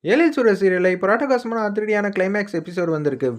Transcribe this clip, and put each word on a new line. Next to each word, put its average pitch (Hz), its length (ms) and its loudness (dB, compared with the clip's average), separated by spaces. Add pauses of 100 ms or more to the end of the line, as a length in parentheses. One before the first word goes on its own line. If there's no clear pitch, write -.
எழில் 294 300 2
சூர்யா 233 200 4
சீரியல்ல 185 360 2
இப்போ 180 180 -2
ராட்டகாசமான 233 520 0
அதிரடியான 208 500 -2
கிளைமேக்ஸ் 202 460 -2
எபிசோடு 175 360 -4
வந்திருக்கு. 147 360 -2 (120)